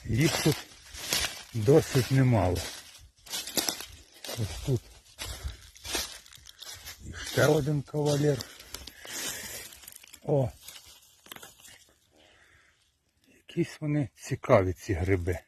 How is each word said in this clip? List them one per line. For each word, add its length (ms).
Їх 380
тут 140
досить 560
немало. 480
Ось 280
тут 140
і 60
ще 200
один 360
кавалер. 560
О! 280
Якісь 520
вони 340
цікаві, 580
ці 200
гриби. 560